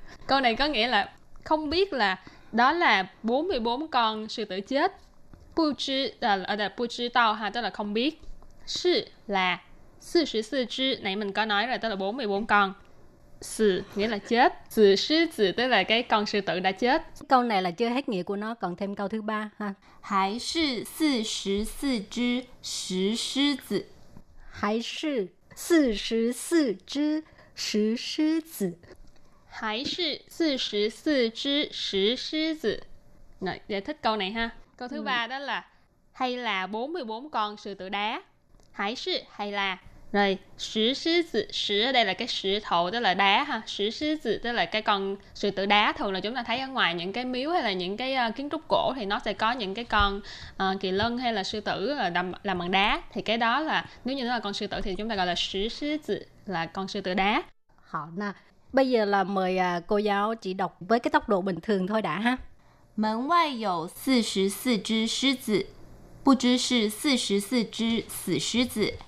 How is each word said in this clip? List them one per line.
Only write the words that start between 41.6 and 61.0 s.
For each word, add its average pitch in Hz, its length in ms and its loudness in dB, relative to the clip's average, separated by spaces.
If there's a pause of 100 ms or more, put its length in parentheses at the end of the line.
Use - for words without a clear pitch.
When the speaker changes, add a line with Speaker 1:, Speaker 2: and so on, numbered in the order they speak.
Speaker 1:
ở 262 100 0
đây 240 120 4
là 190 100 0
cái 226 140 -6
sử 196 320 0
thụ, 180 300 0
tức - 100 -2
là 196 140 4
đá 202 300 4
ha. 254 220 -4
Sử 208 240 -2
sư 302 320 -2
tử, 214 160 -2
tức 233 140 -4
là 208 120 0
cái 214 180 -2
con 196 340 0 (180)
sư 202 160 -2
tử 190 160 -2
đá. 208 260 6
Thường 233 200 -4
là 190 80 -2
chúng 220 140 -4
ta 247 80 -4
thấy 233 180 -4
ở 262 80 -6
ngoài 202 260 0
những 175 180 -4
cái 240 120 -4
miếu 254 260 -4
hay 349 120 2
là 214 100 0
những 185 240 -4
cái, 254 180 -4
ờ, 247 160 2
kiến 277 200 -6
trúc 311 180 -4
cổ - 280 4
thì 226 100 -6
nó 202 180 -2
sẽ 214 80 -2
có 220 200 0
những 202 220 -4
cái 233 100 -8
con, 202 360 2 (360)
ờ, 190 240 0
kỳ 190 100 -2
lân 226 280 0
hay 247 140 -2
là 196 120 -2
sư 214 160 -6
tử 202 340 -2
là 220 160 -2
làm, 180 220 -2 (100)
làm 190 160 -2
bằng 175 120 -4
đá. 214 320 2 (100)
Thì 208 100 -6
cái 220 160 0
đó 240 220 2
là, 226 240 0 (200)
nếu 262 120 -4
như 262 80 -4
nó 233 60 -2
là 240 100 -2
con 202 140 -6
sư 208 120 -6
tử 185 160 -6
thì 190 120 -2
chúng 208 140 -4
ta 226 60 -4
gọi 185 120 0
là 175 80 2
sử 190 340 -2
sư 294 280 -4 (100)
tử, - 200 -4 (200)
là 165 200 -2
con 190 220 -6
sư 202 120 -6
tử 185 140 -2
đá. 208 280 2 (480)
Speaker 2:
好， 160 260 -6
那 202 180 -4 (380)
bây 269 180 4
giờ 226 140 4
là 202 200 4
mời, 185 340 0
à, 180 280 2
cô 208 120 2
giáo 208 360 0
chỉ 190 200 -6
đọc 190 260 -4
với 226 180 2
cái 294 120 -2